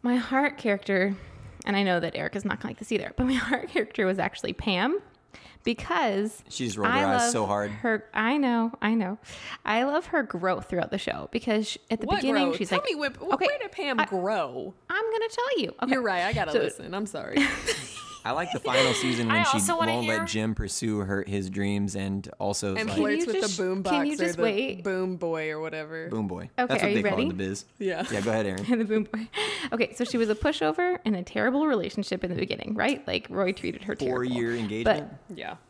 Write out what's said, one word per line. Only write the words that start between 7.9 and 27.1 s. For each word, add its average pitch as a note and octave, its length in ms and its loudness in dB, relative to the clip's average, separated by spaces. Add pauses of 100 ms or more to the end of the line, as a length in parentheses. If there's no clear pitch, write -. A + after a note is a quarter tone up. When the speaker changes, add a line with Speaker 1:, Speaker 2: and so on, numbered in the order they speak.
Speaker 1:
I A3+ 240 2
know, A#3 340 4 (100)
I G#3+ 120 2
know. G#3 240 0 (480)
I A3+ 180 2
love D4 240 0
her D#4 160 2
growth F#3 460 -2
throughout F3+ 220 0
the G3 80 -2
show - 320 -4
because A3 380 0
sh-, - 80 -8 (120)
at A3+ 120 0
the - 60 -4
Speaker 3:
What G4 140 2
Speaker 1:
beginning C4+ 240 4
Speaker 3:
growth? - 120 0
Speaker 1:
she's - 120 -4
Speaker 3:
Tell - 100 4
Speaker 1:
like, D5 100 -4
Speaker 3:
me E4+ 60 0
when, C#4+ 200 -4
Speaker 1:
okay, - 320 2
Speaker 3:
when C#5+ 120 0
did G4+ 120 -6
Pam C4+ 280 -2
Speaker 1:
I, G#3 60 4
Speaker 3:
grow? F3+ 680 -2 (160)
Speaker 1:
I'm A4 220 0
gonna A4+ 180 0
tell B4 300 0
you. G3 220 -2
Okay. B3+ 120 2
Speaker 3:
You're C4 100 2
right. F#3 200 2
I F3+ 100 0
gotta E3+ 180 0
Speaker 1:
So D#3+ 80 4
Speaker 3:
listen. - 340 -2
I'm G#3 140 -2
sorry. - 360 -4
Speaker 1:
<laughs> C#4 40 4 (800)
Speaker 2:
I A#2+ 40 0
like E3 200 0
the - 80 -2
final - 360 4
season - 320 0
when - 100 4
Speaker 4:
I - 60 4
Speaker 2:
she - 160 4
Speaker 4:
also - 180 2
wanna E4 160 2
Speaker 2:
won't A#2+ 120 0
Speaker 4:
hear A2+ 120 2
Speaker 2:
let E4 100 -2
Jim A2 280 0
pursue G#2+ 420 -2
her, G2 300 0
his G2 240 -2
dreams, G2+ 440 0
and G2 320 -2 (120)
also G#2+ 340 0
is A3 60 -2
Speaker 3:
And A3 100 -2
Speaker 2:
like, - 60 -2
Speaker 1:
Can D#4 80 2
Speaker 3:
flirts D#4 160 2
Speaker 1:
you F4 80 0
Speaker 3:
with - 80 0
Speaker 1:
just, G3+ 220 -2
Speaker 3:
the G3 60 -2
boom F#3 200 -2
Speaker 1:
can C#4 240 2
you D4+ 60 0
Speaker 3:
box D4 80 -4
or E4 40 2
Speaker 1:
just F3 120 -2
Speaker 3:
the - 60 0
Speaker 1:
wait? G#3+ 400 0
Speaker 3:
boom F#3 340 -2
boy D#3+ 340 -2
or D3+ 80 -6
whatever. D#3+ 500 -6
Speaker 2:
Boom A2 180 0
boy. F2 180 -6
Speaker 1:
Okay, - 120 -14
Speaker 2:
That's B3 140 2
what C3 100 2
Speaker 1:
are - 120 2
Speaker 2:
they A3+ 80 4
Speaker 1:
you - 20 0
Speaker 2:
call G3 160 2